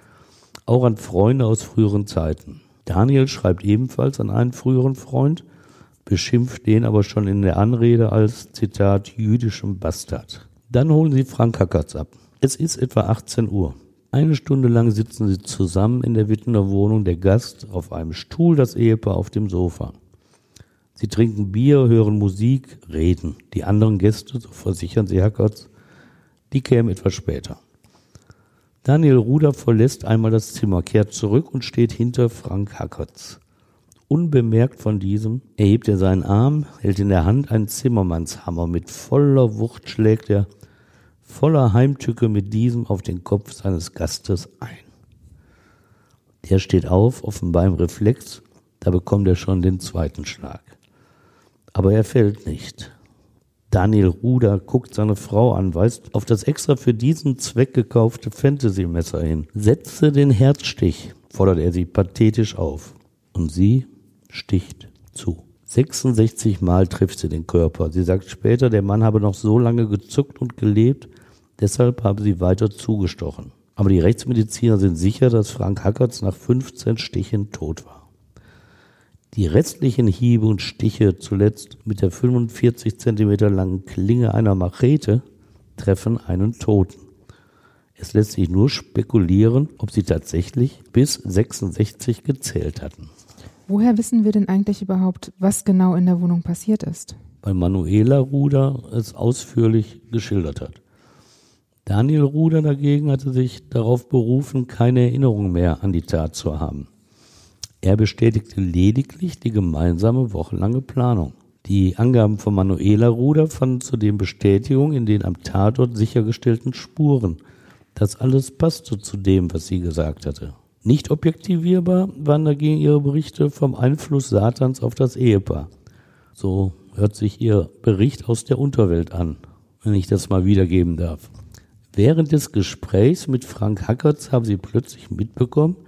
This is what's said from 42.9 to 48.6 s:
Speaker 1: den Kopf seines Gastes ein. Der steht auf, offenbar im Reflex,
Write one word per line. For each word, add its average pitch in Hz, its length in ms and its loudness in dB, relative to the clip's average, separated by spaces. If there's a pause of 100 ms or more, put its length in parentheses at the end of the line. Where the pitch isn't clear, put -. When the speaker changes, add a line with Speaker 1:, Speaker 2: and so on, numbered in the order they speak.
Speaker 1:
den 87 220 -8
Kopf - 300 -4
seines 87 400 -6
Gastes - 560 -6 (100)
ein. - 100 -14 (1800)
Der 95 120 2
steht 95 260 0
auf, 101 380 2
offenbar 87 420 -2
im 95 80 2
Reflex, 87 720 -4 (360)